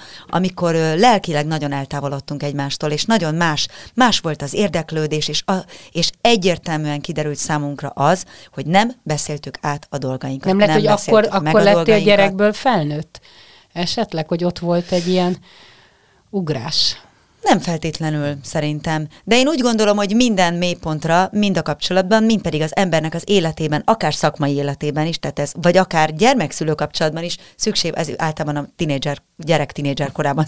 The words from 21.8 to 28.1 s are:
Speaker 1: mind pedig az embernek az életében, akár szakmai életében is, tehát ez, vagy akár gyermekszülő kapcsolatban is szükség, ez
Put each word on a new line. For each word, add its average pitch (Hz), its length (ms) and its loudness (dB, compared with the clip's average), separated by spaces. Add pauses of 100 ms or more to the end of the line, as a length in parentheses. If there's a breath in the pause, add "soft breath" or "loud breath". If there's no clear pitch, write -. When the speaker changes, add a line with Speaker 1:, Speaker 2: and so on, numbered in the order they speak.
Speaker 1:
mind 226 180 2
pedig 156 200 -2
az 156 140 -4
embernek 160 380 0
az 165 120 -6
életében, 160 600 0
akár 160 280 2
szakmai 143 400 0
életében 147 520 -2
is, 165 140 -4
tehát 147 200 -6
ez, 143 120 -4 (100)
vagy 175 160 4
akár 160 360 2
gyermekszülő 160 600 2
kapcsolatban 156 500 -4
is 170 140 -8 (180 loud breath)
szükség, 208 400 -2
ez 156 220 -4